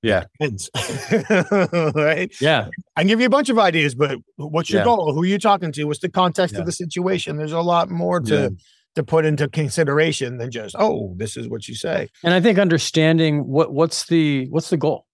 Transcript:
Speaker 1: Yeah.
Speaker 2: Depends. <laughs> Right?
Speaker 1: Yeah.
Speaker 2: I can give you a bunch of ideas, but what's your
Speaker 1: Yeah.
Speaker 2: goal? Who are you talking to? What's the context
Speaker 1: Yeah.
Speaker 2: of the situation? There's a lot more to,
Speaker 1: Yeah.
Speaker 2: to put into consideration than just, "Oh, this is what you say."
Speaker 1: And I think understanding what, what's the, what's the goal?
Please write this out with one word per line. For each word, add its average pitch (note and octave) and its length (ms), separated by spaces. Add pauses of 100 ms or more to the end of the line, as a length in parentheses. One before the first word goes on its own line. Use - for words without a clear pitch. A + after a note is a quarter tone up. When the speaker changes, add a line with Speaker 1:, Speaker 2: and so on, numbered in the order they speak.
Speaker 1:
Yeah. G2 220 (160)
Speaker 2:
Depends. B2 340
<laughs> F3+ 1200
Right? D#3+ 460
Speaker 1:
Yeah. C#3 280 (280)
Speaker 2:
I D#3 60
can F#3 60
give A3 120
you B3+ 60
a A#3 40
bunch C#4 180
of A#3 100
ideas, D#3+ 360
but C3+ 240 (180)
what's D3+ 340
your G3+ 100
Speaker 1:
Yeah. G3+ 40
Speaker 2:
goal? F#3+ 300
Who D#3 80
are F3+ 40
you G3 120
talking F3+ 340
to? D3 120
What's D3 160
the F#3 80
context F3+ 460
Speaker 1:
Yeah. G3 60
Speaker 2:
of E3 60
the E3+ 60
situation? F3+ 640
There's D3+ 160
a E3 80
lot E3+ 280
more F3 320
to, A#2+ 140
Speaker 1:
Yeah. C#3 140 (480)
Speaker 2:
to D#3 80
put D#3+ 200
into D3 240
consideration D3 920
than A#2+ 120
just, G3 280
"Oh, A2+ 380
this G#2 200
is A#2 120
what A2+ 200
you A#2 60
say." - 340 (160)
Speaker 1:
And E3+ 100
I F#3 60
think G3 180
understanding D#3+ 880
what, C#3+ 260
what's D#3 340
the, D3 440
what's D#3+ 200
the F3+ 60
goal? D3+ 380